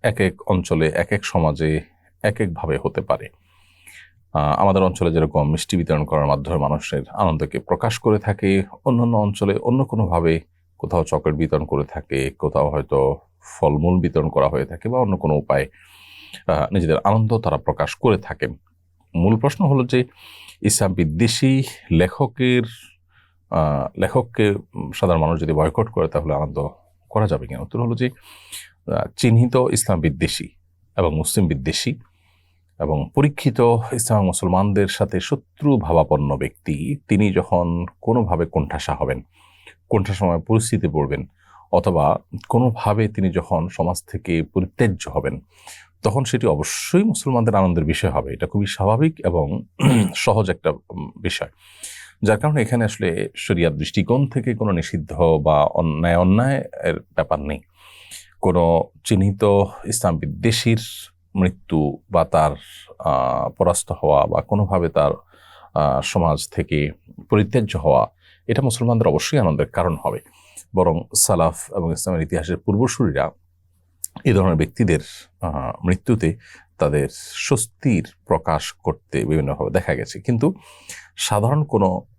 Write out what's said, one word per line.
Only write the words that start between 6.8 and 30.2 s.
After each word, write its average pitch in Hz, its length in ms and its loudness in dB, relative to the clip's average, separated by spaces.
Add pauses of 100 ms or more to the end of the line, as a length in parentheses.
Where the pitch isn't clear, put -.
আনন্দকে 78 500 -2
প্রকাশ - 400 -4
করে 107 200 2
থাকে, 98 440 0 (220)
অন্যান্য 120 320 2
অঞ্চলে 104 380 0
অন্য 131 300 0
কোনোভাবে 85 560 0 (360)
কোথাও 82 260 -2
চকলেট 76 320 -2
বিতরণ 76 300 0
করে 73 200 -2
থাকে, 67 440 -6
কোথাও 71 400 -2
হয়তো 69 480 0 (420)
ফলমূল 82 400 2
বিতরণ 78 300 0
করা 69 200 2
হয়ে 71 160 -2
থাকে 98 240 -10
বা 127 100 -2
অন্য 101 180 0
কোনো 78 180 0
উপায়ে, 69 340 0 (760)
আহ, 78 260 -2
নিজেদের 82 300 0
আনন্দ 110 340 2
তারা 78 200 0
প্রকাশ - 380 -4
করে 110 220 2
থাকেন। - 380 -8 (600)
মূল 101 240 2
প্রশ্ন 143 260 0
হলো 135 200 2
যে 127 200 0 (560)
ইসলাম 101 320 0
বিদ্বেষী 117 680 2 (280)
লেখকের, 127 720 2 (840)
আহ, 76 500 -2
লেখককে, 107 520 0
উম, - 400 -8
সাধারণ 85 280 2
মানুষ 80 220 0
যদি 78 120 -2
বয়কট 80 360 0
করে 85 180 -2
তাহলে 78 280 -2
আনন্দ 73 320 -4 (420)
করা 107 180 0
যাবে 123 200 -2
কিনা? 117 140 -10
উত্তর - 200 -6
হলো 117 140 -2
যে, 123 140 -2 (760)
আহ, - 180 -2 (100)
চিহ্নিত 120 400 4 (160)
ইসলাম 101 280 0
বিদ্বেষী 80 480 -2 (500)